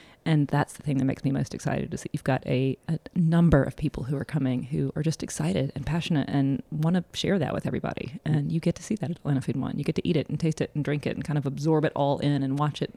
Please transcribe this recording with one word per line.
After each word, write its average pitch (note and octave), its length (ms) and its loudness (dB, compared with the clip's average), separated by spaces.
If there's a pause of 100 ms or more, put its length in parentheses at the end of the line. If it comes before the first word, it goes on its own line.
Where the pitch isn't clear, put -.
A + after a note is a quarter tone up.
(240)
And D3+ 240 4
that's - 260 0
the - 80 -16
thing C#3 160 -2
that C3 60 2
makes - 200 0
me C#3+ 60 2
most C#3 240 -2
excited, - 400 -2
is - 80 -8
that - 100 -10
you've - 120 -6
got C3 200 0
a, C3+ 320 0 (120)
a E3 100 -2 (160)
number E3 480 6
of - 140 -4
people - 280 -4
who C#3 120 -2
are - 100 -4
coming C3 380 0
who C#3 320 -2
are D3+ 60 -2
just D#3 200 0
excited - 520 -2
and B2 120 -6
passionate D#3+ 420 0
and C#3 420 2
wanna D#3+ 340 2 (100)
share F3 240 0
that C#3+ 160 0
with - 120 -4
everybody. - 600 -4
And D3+ 260 2
you E3 80 0
get E3+ 140 2
to - 80 -14
see - 140 -4
that - 140 -4
at F3 80 -6
Atlanta C#3 220 0
Food C3 140 -2
and C3 100 -2
Wine. - 140 -4
You C#3+ 60 -4
get D#3+ 100 0
to - 120 -2
eat E3+ 100 2
it - 120 0
and D3 100 -4
taste D#3 220 0
it - 140 -2
and D3 100 0
drink C#3+ 220 -2
it - 100 -2
and - 80 -6
kind D3 140 -2
of C#3 80 -2
absorb D3 380 2
it - 100 2
all C#3+ 240 2
in C#3+ 240 2
and C3+ 160 0
watch D3 240 0
it - 140 -4